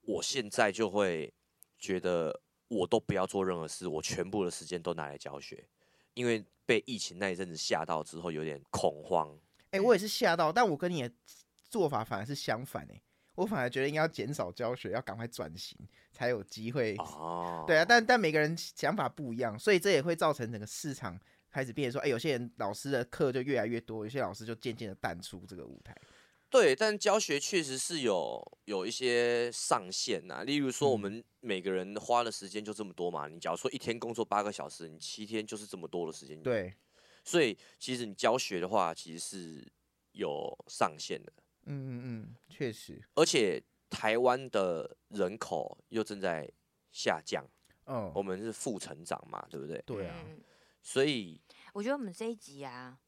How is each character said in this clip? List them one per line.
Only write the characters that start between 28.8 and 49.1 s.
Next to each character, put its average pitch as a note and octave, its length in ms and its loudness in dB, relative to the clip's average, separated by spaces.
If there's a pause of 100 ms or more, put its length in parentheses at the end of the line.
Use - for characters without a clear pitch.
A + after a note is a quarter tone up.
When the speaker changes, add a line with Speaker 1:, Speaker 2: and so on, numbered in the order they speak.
Speaker 1:
一 A2+ 40 -2
些 A#2+ 600 4
上 A2+ 400 2
限 F2+ 360 -2
啊。 C#2+ 160 -6
例 C#3 120 0
如 C#3 140 2
说， C#3+ 180 2
Speaker 2:
嗯。 C3 40 6
Speaker 1:
我 A#2+ 40 4
们 G#2 260 -4 (180)
每 G2+ 200 -2
个 F#2+ 100 -2
人 F#2 300 -2
花 A#2+ 240 2
的 A2+ 80 -4
时 G2 160 -10
间 G#2 160 -6
就 G#2+ 80 -6
这 G#2 100 -6
么 G2 120 -8
多 F2 160 -2
嘛， D2 180 -6
你 E2 100 -14
假 E2+ 120 -4
如 E2+ 60 0
说 - 140 -2
一 C#3 60 -8
天 A#2+ 240 -4
工 A#2 140 -6
作 A2 100 0
八 G2+ 180 2
个 G#2 80 0
小 D2+ 160 -8
时， D#2+ 220 -12
你 D#2 100 -16
七 G#2 280 -10
天 G#2+ 200 -4
就 A2 100 -8
是 G#2 100 -10
这 G2+ 100 -12
么 E2 100 -10
多 E2+ 200 -4
的 D#2+ 60 -6
时 C#2+ 140 -16
间。 D#2 160 -14
Speaker 2:
对。 G2 320 -2 (500)
Speaker 1:
所 E3+ 180 4
以 A2 140 4 (220)
其 C3 160 -4
实 A#2+ 120 -4
你 G2+ 80 -8
教 A#2 240 4
学 G2+ 200 -2
的 F2 80 0
话， F#2 280 2
其 E2 180 -12
实 E2 60 -10
是 E2 540 -12 (400)
有 D2 440 -4 (100)
上 D#2+ 320 0
限 D#2 240 -6
的。 - 80 -20 (360)
Speaker 2:
嗯， C#3+ 100 -6
嗯， C3 260 -8
嗯， A2+ 320 -10 (140)
确 B2+ 240 -6
实。 - 260 -14 (160)
Speaker 1:
而 D3+ 80 8
且 G#2+ 400 6 (280)
台 A2 260 2
湾 B2 320 4
的 F2+ 480 0 (120)
人 G2 280 0
口 - 400 -6 (140)
又 A2 120 0
正 G#2 160 -6
在 E2+ 320 -2 (400)
下 F2 320 0
降。 C#2+ 220 -4 (400)
Speaker 2:
嗯。 A2+ 300 -4
Speaker 1:
我 G2 80 0
们 F#2+ 200 -4
是 A2+ 80 -4
负 G#2+ 280 -4
成 D#2+ 260 -10
长 - 240 -4